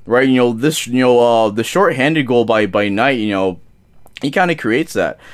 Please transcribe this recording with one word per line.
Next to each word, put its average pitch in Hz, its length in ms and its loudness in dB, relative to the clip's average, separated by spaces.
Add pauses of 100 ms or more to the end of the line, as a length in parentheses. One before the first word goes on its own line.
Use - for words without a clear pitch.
right? 127 220 2
You 131 80 2
know, 123 180 2
this, 139 340 -4
you 123 120 -2
know, 123 200 4
uh, 113 300 4
the 110 140 -4
shorthanded 151 640 0
goal 120 180 2
by, 110 200 2
by 101 240 -2
Knight, 120 300 0
you 107 100 -4
know, 95 300 -2 (600)
he 139 80 -4
kinda 180 240 0
creates 127 400 -4
that. 90 260 -4 (140)